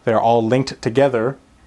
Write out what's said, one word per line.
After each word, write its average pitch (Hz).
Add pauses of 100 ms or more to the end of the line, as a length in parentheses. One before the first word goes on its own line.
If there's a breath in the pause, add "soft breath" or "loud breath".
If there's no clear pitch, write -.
They're 113
all 117
linked 127
together 127 (280)